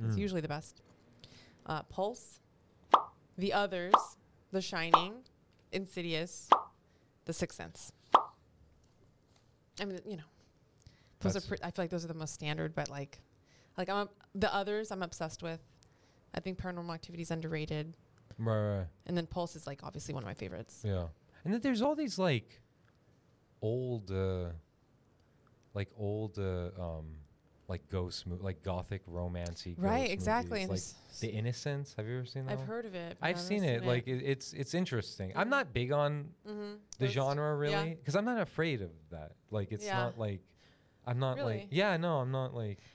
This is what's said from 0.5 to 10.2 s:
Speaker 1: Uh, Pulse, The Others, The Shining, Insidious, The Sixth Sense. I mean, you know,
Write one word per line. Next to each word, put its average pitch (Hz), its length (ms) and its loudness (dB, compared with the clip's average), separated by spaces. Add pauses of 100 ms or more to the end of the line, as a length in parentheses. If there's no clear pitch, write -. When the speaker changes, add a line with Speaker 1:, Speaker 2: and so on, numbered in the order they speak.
Speaker 1:
Uh, 156 160 -2
Pulse, - 580 -4 (960)
The 196 160 0
Others, 190 440 0 (560)
The 190 100 0
Shining, 175 640 -6 (460)
Insidious, 175 760 -6 (800)
The 170 80 -2
Sixth - 240 -2
Sense. - 340 -10 (1900)
I 208 60 -2
mean, 190 200 -4
you 202 120 -8
know, 151 60 -10 (1000)